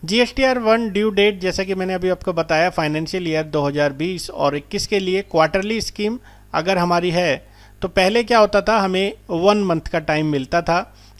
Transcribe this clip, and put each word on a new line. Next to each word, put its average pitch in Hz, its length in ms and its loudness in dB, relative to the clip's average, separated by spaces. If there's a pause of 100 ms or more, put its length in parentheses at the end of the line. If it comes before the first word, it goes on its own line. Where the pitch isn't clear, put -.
जीएसटीआर 247 560 0
वन 226 300 2
ड्यू 208 200 0
डेट, 202 320 2
जैसा 185 220 -2
कि 190 120 -4
मैंने 185 180 -2
अभी 185 160 -2
आपको 180 240 -2
बताया, 165 360 2
फाइनेंशियल 160 580 -2
ईयर 156 180 -2
दो 151 160 -2
हज़ार 143 320 0
बीस 165 360 -6
और 143 260 -2
इक्कीस 196 320 -6
के 202 120 0
लिए 190 240 -2
क्वार्टरली 196 580 0
स्कीम 214 360 -6 (360)
अगर 175 240 0
हमारी 175 340 0
है 165 440 -2 (260)
तो 190 80 -4
पहले 202 340 2
क्या 226 160 4
होता 202 220 4
था, 214 180 2
हमें 190 340 0 (160)
वन 196 340 2
मंथ 165 200 0
का - 180 -2
टाइम 156 260 0
मिलता 151 340 0
था। 170 320 -2 (260)